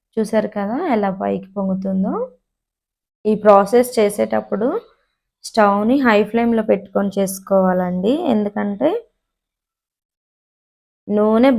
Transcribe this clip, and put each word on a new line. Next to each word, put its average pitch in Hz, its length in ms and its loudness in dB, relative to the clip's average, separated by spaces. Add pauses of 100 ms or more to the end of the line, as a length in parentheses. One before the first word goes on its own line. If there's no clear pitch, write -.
(180)
చూసారు 214 320 -2
కదా 208 280 -6 (100)
ఎలా 214 240 0
పైకి 190 380 -6
పొంగుతుందో? 190 640 -4 (1120)
ఈ 214 100 2
ప్రాసెస్ 208 580 4
చేసేటప్పుడు 214 760 -2 (800)
స్టవ్‌ని 214 540 2
హై 226 240 4
ఫ్లేమ్‌లో 226 400 0
పెట్టుకొని 202 480 -2
చేసుకోవాలండి. 190 1000 0 (120)
ఎందుకంటే 208 640 -2 (2250)
నూనె 220 520 4